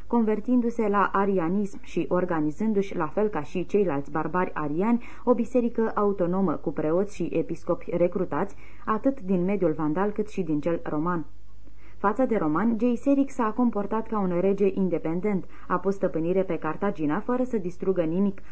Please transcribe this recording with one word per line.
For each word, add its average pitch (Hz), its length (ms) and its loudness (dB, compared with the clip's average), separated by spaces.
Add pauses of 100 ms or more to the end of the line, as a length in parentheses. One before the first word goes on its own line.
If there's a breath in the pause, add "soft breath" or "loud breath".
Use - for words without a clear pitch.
convertindu-se 226 800 2
la 202 260 2
arianism 196 680 2
și - 280 -2
organizându-și, 180 880 0
la 165 100 0
fel 208 200 0
ca 180 140 -4
și 170 240 -4
ceilalți 147 460 0
barbari 160 420 -2
ariani, 175 500 0 (200 loud breath)
o 247 100 4
biserică 226 640 0
autonomă 190 600 2
cu - 160 -4
preoți 160 440 0
și 170 160 -2
episcopi 170 680 -2
recrutați, 175 580 0 (300 loud breath)
atât 220 360 0
din 185 220 2
mediul 185 280 2
vandal 160 400 0
cât 208 180 -2
și - 120 -4
din 156 180 0
cel 170 240 0
roman. 156 420 -2 (720 loud breath)
Față 214 280 2
de 233 120 2
romani, 185 400 2
Geiseric 262 520 2
s-a 214 260 0
comportat 214 520 0
ca 214 120 -2
un 180 200 2
rege 196 340 4
independent, 180 720 0 (220 loud breath)
a 180 100 2
pus 196 180 0
stăpânire 185 480 0
pe 180 140 -2
Cartagina 160 640 -2
fără 247 240 0
să 254 140 -2
distrugă 180 440 0
nimic, 190 400 0 (100)